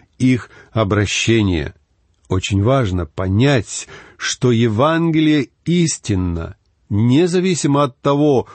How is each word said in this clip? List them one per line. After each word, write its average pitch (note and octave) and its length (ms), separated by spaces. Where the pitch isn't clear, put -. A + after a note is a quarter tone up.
их B2+ 320
обращения». G2+ 1040
Очень G2 340
важно G#2 420
понять, G#2+ 840
что - 380
Евангелие D3+ 960
истинно, F#2 880
независимо D3 920
от C3 160
того, C#3+ 560